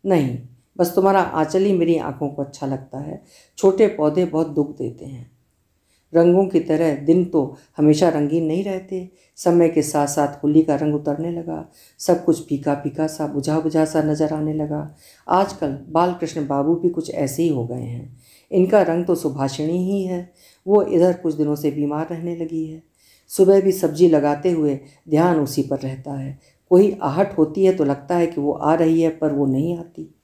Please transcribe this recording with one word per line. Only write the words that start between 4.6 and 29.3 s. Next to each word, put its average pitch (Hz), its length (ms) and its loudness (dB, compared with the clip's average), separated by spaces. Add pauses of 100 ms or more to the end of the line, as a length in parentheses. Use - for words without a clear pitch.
देते 120 280 -10
हैं। 127 260 -16 (840)
रंगों 175 320 6
की 185 140 0
तरह 156 360 0
दिन 165 300 2
तो 147 300 -2 (220)
हमेशा 151 320 4
रंगीन 156 360 0
नहीं 170 180 -2
रहते। 185 460 -8 (260)
समय 170 340 4
के 160 120 0
साथ 147 260 0
साथ 143 360 -2
होली 156 180 4
का 156 140 0
रंग 151 200 -2
उतरने 147 360 -4
लगा, 165 400 -10 (280)
सब 170 260 0
कुछ 156 200 0
फीका 143 300 -2
फीका 151 320 -6
सा, 156 200 -6
बुझा 147 320 -2
बुझा 156 260 0
सा 156 180 -2
नज़र 151 300 0
आने 156 200 -4
लगा। 151 420 -6 (320)
आजकल 165 520 -2 (100)
बालकृष्ण 165 580 -2
बाबू 143 280 0
भी 175 140 -2
कुछ 165 220 -6
ऐसे 139 320 -4
ही 165 60 2
हो 123 160 -2
गए 123 160 -10
हैं। 120 360 -12 (340)
इनका 190 300 4
रंग 170 240 0
तो 175 100 2
सुभाषिणी 156 760 -4
ही 196 120 -2
है, 180 280 -6 (360)
वो 202 160 4
इधर 175 300 4
कुछ 160 220 -4
दिनों 147 200 0
से 147 160 -2
बीमार 147 360 -4
रहने 170 280 -8
लगी 160 320 -6
है। 160 160 -16 (440)
सुबह 196 340 6
भी 190 100 2
सब्जी 170 380 4
लगाते 147 420 2
हुए 147 280 0 (300)
ध्यान 160 300 4
उसी 139 240 -2
पर 139 160 -4
रहता 135 340 -10
है। 139 260 -10 (300)
कोई 185 320 6
आहट 160 360 0
होती 160 280 2
है 185 100 4
तो 165 80 0
लगता 143 340 -2
है 170 100 2
कि 165 140 -6
वो 143 100 0
आ 151 220 0
रही 165 280 2
है, 160 80 2
पर 156 220 -2